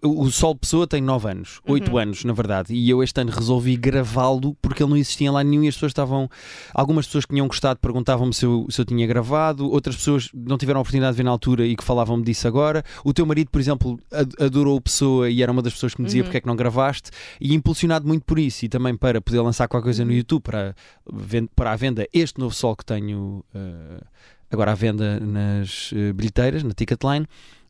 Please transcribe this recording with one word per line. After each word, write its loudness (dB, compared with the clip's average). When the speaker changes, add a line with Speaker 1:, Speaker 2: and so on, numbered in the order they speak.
Speaker 1:
eu, 4
o 2
solo 2
Pessoa 0
tem 0
nove 0
anos, -12
oito 2
Speaker 2:
Uhum. 2
Speaker 1:
anos, -2
na 0
verdade, -2
e 2
eu 4
este -2
ano 0
resolvi 2
gravá-lo 0
porque 0
ele 4
não 4
existia 0
em 0
lado 2
nenhum 4
e 4
as 0
pessoas -2
estavam, -2
algumas 4
pessoas 0
que -4
tinham 4
gostado 0
perguntavam-me 2
se 0
eu, 2
se -2
eu 0
tinha 2
gravado, 0
outras 0
pessoas 0
não -2
tiveram 0
a 2
oportunidade 2
de -4
ver 0
na 2
altura 2
e 0
que -8
falavam-me 0
disso -2
agora. 0
O 2
teu 2
marido, 0
por 0
exemplo, -2
ad-, -2
adorou 2
o -4
Pessoa 2
e 2
era 2
uma 2
das -2
pessoas -4
que -6
me -2
dizia 2
Speaker 2:
Uhum. -2
Speaker 1:
"Porque -4
é -2
que -8
não -2
gravaste?" -2
E 2
impulsionado 2
muito 0
por 0
isso 0
e -6
também 0
para 0
poder 0
lançar 0
qualquer -2
coisa 0
no 0
Speaker 3:
Uhum. 2
Speaker 1:
YouTube, 0
para -6
ven-, -4
para 2
a -2
venda -2
este 0
novo -4
solo -2
que -14
tenho, -6
eh, -14
agora 0
à 0
venda 0
nas, -4
eh, 0
bilheteiras, 0
na -4
Ticketline, -2